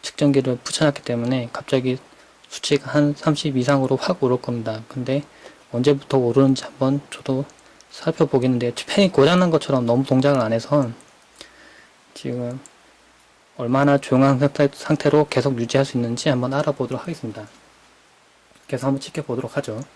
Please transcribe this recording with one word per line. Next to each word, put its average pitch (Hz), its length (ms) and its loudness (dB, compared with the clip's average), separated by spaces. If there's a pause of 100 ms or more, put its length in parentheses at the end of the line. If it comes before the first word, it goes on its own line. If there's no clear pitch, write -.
측정기를 135 600 0
붙여놨기 - 400 -2
때문에 120 500 -4
갑자기 131 460 -2 (500)
수치가 - 440 -4
한 147 240 2
삼십 147 400 -2
이상으로 131 400 0
확 - 260 -2
오를 123 180 0
겁니다. 113 460 -8
근데 131 380 -6 (480)
언제부터 139 460 2
오르는지 131 440 4
한번 135 380 -2 (100)
저도 135 340 -6 (460)
살펴보겠는데요. 127 800 0 (160)
팬이 196 240 2
고장난 175 400 4
것처럼 139 340 2
너무 120 200 2
동작을 135 360 4
안 113 120 0
해서 127 360 0 (1200)
지금 123 480 -8 (960)
얼마나 139 420 2
조용한 135 400 4
상태, 143 340 2
상태로 147 560 2
계속 131 300 0
유지할 123 260 0
수 135 120 -6
있는지 120 320 -2
한번 127 260 0
알아보도록 139 480 -4
하겠습니다. 110 460 -10 (1200)
그래서 127 180 -6
한번 139 140 -2
지켜보도록 127 560 -8
하죠. 113 240 -6 (160)